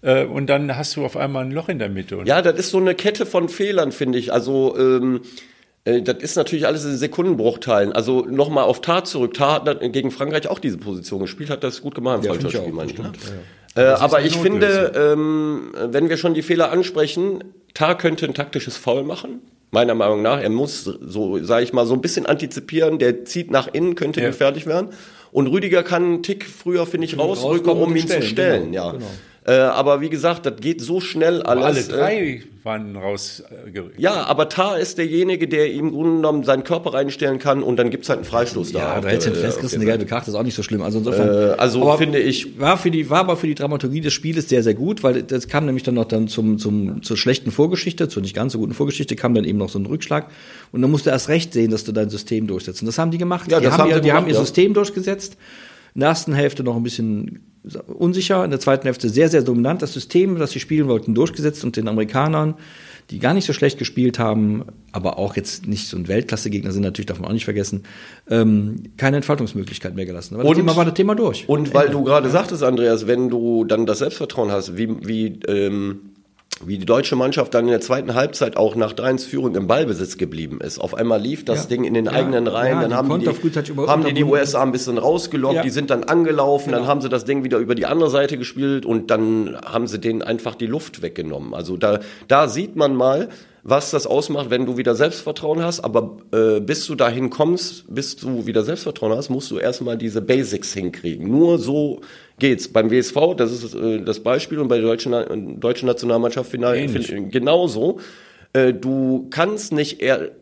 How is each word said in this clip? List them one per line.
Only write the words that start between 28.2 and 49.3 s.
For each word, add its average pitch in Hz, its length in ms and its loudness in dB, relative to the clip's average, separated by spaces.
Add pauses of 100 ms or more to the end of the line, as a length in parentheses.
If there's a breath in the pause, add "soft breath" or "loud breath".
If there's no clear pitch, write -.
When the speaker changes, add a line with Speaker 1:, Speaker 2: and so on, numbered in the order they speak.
Speaker 3:
stellen, - 20 0
Speaker 2:
stellen, 110 480 0
Speaker 3:
genau, 90 160 -4
Speaker 2:
ja. 85 60 -4
Speaker 3:
genau. 120 120 -10 (380 loud breath)
Speaker 2:
Äh, 123 100 4
aber 135 480 4
wie 156 100 -4
gesagt, 170 340 -2
das 123 160 -2
geht 160 200 -4
so 165 180 -2
schnell 165 420 0
Speaker 1:
Aber 127 240 2
Speaker 2:
alles, 139 240 2
Speaker 1:
alle - 80 -2
drei 202 220 2
Speaker 2:
äh, 135 220 -4 (200)
Speaker 1:
waren 107 340 -6
raus, 98 460 -6 (240)
äh, - 60 -16
ge- 90 140 -8 (120)
Speaker 2:
Ja, 175 300 0
aber 151 220 2
Tah 190 260 0
ist 190 240 -4
derjenige, 165 480 0
der 151 260 2
im 147 160 -2
Grunde 165 280 2
genommen 151 260 2
seinen 135 200 2
Körper 165 300 -2
reinstellen 139 460 -2
kann 139 240 2
und 123 140 2
dann 120 120 4
gibt's - 180 -6
halt 120 120 0
einen 90 60 -10
Freistoß 113 460 -2
da 76 80 -4
Speaker 3:
Ja, 78 180 -2
Speaker 2:
auf - 40 -2
Speaker 3:
du 98 80 -2
hältst 82 160 2
Speaker 2:
der, 80 80 0
Speaker 3:
den 85 80 0
fest, - 160 -2
Speaker 2:
äh, - 40 -6
Speaker 3:
kriegst 131 120 -4
Speaker 2:
auf - 60 -2
Speaker 3:
eine 107 80 2
Speaker 2:
der 113 100 4
Speaker 3:
gelbe 101 100 -2
Karte, 117 220 -4
ist 104 60 -4
auch 107 80 0
nicht 123 100 -2
so - 80 -6
schlimm. 104 220 -2
Also 107 160 0
insofern, 104 280 2
Speaker 2:
Äh, 104 300 4
also 123 240 2
Speaker 3:
aber 147 160 6
Speaker 2:
finde 147 220 2
ich 120 400 -2
Speaker 3:
war 165 180 4
für 175 140 0
die, 156 180 -2
war 160 120 4
aber 180 140 2
für 170 120 -4
die 147 80 0
Dramaturgie 143 460 -2
des 143 120 0
Spieles 160 340 -2
sehr, 123 140 4
sehr 110 140 4
gut, 196 260 -2
weil 127 220 2
das 127 240 -4
kam 147 180 0
nämlich 131 160 0
dann 123 140 0
noch 113 100 2
dann 110 220 0
zum, 107 320 0
zum, 104 420 -2
zur 110 160 -4
schlechten 131 320 0
Vorgeschichte, 170 600 0
zur 101 120 -6
nicht 95 140 -6
ganz 120 180 -2
so 113 60 -4
guten 107 160 -2
Vorgeschichte, 139 400 -4
kam 123 180 0